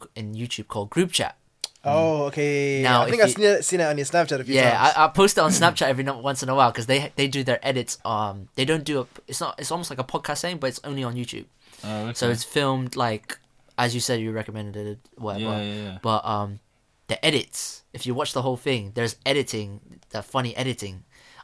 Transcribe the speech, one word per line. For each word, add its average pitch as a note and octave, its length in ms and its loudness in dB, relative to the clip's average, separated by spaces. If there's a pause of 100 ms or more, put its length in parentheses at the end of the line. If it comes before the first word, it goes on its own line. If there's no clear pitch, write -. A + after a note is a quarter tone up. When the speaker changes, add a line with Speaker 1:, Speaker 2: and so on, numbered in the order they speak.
(160)
Speaker 1:
in G#2+ 180 -8
YouTube A#2 340 -8
called G#2 200 -6
Group F3 240 0
Chat. - 240 -2 (500)
Speaker 2:
Oh, D#3 400 2
okay. C#3+ 560 0
Speaker 1:
Now, B2 200 6
Speaker 2:
I B2 80 0
think A#3+ 60 2
Speaker 1:
if A3 80 8
Speaker 2:
I've F#3+ 40 8
Speaker 1:
you - 60 0
Speaker 2:
seen G#3 100 2
it, G3+ 220 6
seen F3+ 140 0
it E3 40 2
on D3+ 140 0
your C#3 80 -2
Snapchat D3+ 340 2
a B2+ 40 -6
few C3+ 100 -2
Speaker 1:
Yeah, B2+ 200 6
Speaker 2:
times. B2+ 220 6
Speaker 1:
I, D#3 80 6
I D#3 40 8
post G3 280 4
it G3 60 6
on D#3 80 4
Speaker 2:
<laughs> D#3 100 2
Speaker 1:
Snapchat E3+ 260 4
every C3+ 160 2
no-, C#3 140 -4
once C3 260 -4
in C3 60 -6
a C3 60 2
while C3 180 6
'cause A#2 140 -4
they, C#3 300 2
they C#3 120 2
do C3+ 160 -2
their B2 180 2
edits. B2+ 440 -2
Um, G2+ 480 -4
they C3 100 0
don't D#3 200 0
do D3 180 -2
a, A#2 40 -8 (220)
it's B2+ 140 -8
not, D3 180 -6
it's C#3 100 -6
almost E3+ 200 -6
like C3 80 -12
a B2+ 60 -2
podcast D3+ 360 -6
thing, F3 160 -4
but C3+ 120 -2
it's B2+ 140 -8
only C#3 220 -6
on A#2+ 100 -6
YouTube. A#2+ 300 -8 (400)
Speaker 3:
Oh, G#2+ 200 -6
okay. A#2 100 -6
Speaker 1:
So A#2+ 160 0
it's A#2 120 0
filmed, C3 540 -2
like, A2+ 420 -4 (380)
as B2 180 2
you A#2+ 60 -2
said, A#2+ 200 0
you A2 120 -4
recommended G#2 540 -8
it, G#2 120 -10 (180)
whatever. G#2+ 280 -6
Speaker 3:
Yeah, G#2+ 180 -4
yeah, G#2 200 -6
yeah. F#2+ 180 -10
Speaker 1:
But, A2 240 0
um, G#2 360 -4 (480)
the - 140 -6
edits, - 600 -2 (100)
if B2 140 -10
you B2 80 -2
watch C#3 180 -4
the C3+ 80 -2
whole B2+ 160 -2
thing, A2+ 380 -4
there's A#2 220 -2 (100)
editing, A2 800 -4
the G#2 140 -8
funny B2 340 -4
editing G#2 460 -6 (420)